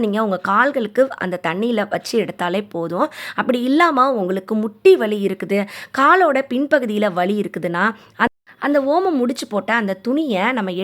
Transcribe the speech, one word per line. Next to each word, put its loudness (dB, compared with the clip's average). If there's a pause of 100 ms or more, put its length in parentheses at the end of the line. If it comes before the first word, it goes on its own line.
நீங்க -2
உங்க -2 (120)
கால்களுக்கு 2 (220)
அந்த -6
தண்ணியில -2
வச்சு -4
எடுத்தாலே -4 (120)
போதும். -2 (320)
அப்படி 0 (100)
இல்லாம 4 (100)
உங்களுக்கு -4
முட்டி 6
வலி -2
இருக்குது, -2 (400)
காலோட 4 (140)
பின்பகுதியில 0
வலி 0
இருக்குதுன்னா -4 (800)
அந்த 2 (140)
ஓமம் 0
முடிச்சு -2
போட்ட -2
அந்த -2 (120)
துணியை -2 (140)
நம்ம -4 (140)